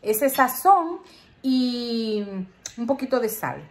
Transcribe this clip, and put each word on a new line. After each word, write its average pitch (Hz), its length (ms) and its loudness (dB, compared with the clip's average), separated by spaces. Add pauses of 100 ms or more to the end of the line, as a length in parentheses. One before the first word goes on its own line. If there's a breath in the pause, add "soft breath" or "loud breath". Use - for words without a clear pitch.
Ese 214 260 2
sazón 339 720 2 (420 loud breath)
y 240 800 0 (540)
un 233 100 -6
poquito 262 340 0
de 220 100 -2
sal. 143 400 -8